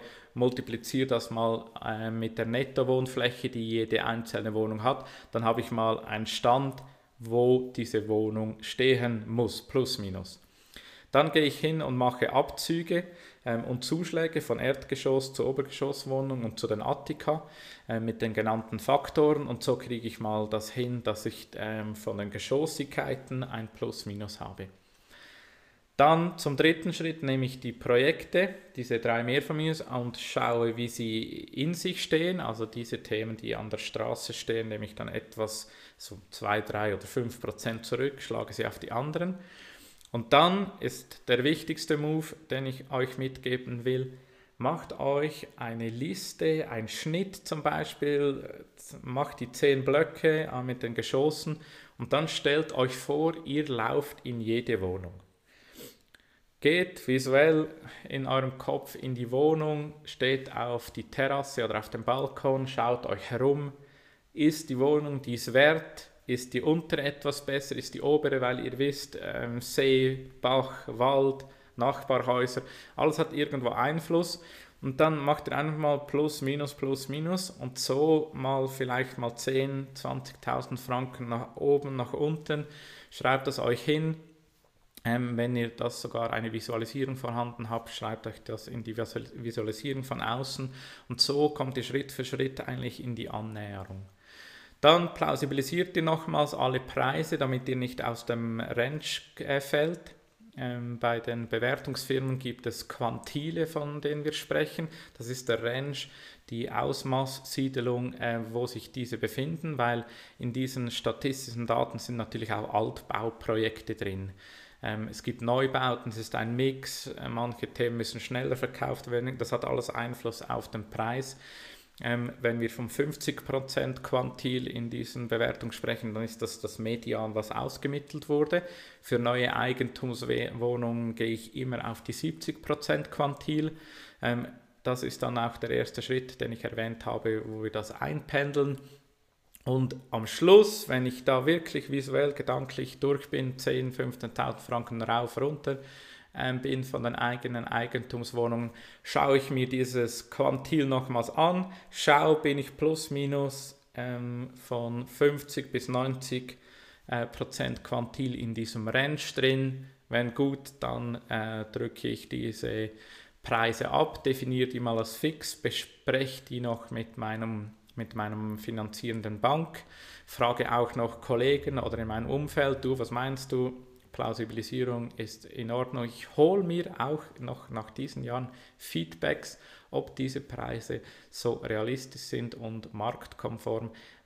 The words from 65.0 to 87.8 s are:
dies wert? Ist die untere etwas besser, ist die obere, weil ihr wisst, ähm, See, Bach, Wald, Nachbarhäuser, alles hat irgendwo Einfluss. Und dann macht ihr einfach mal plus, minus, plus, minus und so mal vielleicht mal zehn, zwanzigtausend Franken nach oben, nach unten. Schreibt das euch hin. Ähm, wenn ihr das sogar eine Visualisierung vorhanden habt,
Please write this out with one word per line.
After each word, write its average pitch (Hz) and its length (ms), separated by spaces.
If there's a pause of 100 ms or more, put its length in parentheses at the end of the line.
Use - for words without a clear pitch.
dies 120 320
wert? 156 560 (180)
Ist 123 260
die 123 80
untere 160 420
etwas 143 420
besser, 139 300
ist - 180
die - 80
obere, 143 400
weil 123 240
ihr 120 140
wisst, 139 420
ähm, 120 400
See, 131 680 (100)
Bach, 131 460
Wald, 135 580 (300)
Nachbarhäuser, 127 880 (340)
alles 151 240
hat 156 140
irgendwo 143 360
Einfluss. 165 720 (380)
Und 135 180
dann 156 180
macht 143 300
ihr 131 100
einfach 151 200
mal 147 220
plus, 151 420
minus, 143 320
plus, 135 360
minus 165 400
und 127 300
so 151 540
mal 135 340
vielleicht 127 500
mal 120 180
zehn, 135 600
zwanzigtausend 131 840
Franken 127 500
nach 117 260
oben, 143 400
nach 123 180
unten. 151 520 (440)
Schreibt 131 380
das 135 120
euch 120 220
hin. 156 360 (840)
Ähm, 120 340
wenn 120 180
ihr 117 140
das 117 320
sogar 117 320
eine 113 180
Visualisierung 117 640
vorhanden 120 540
habt, 117 220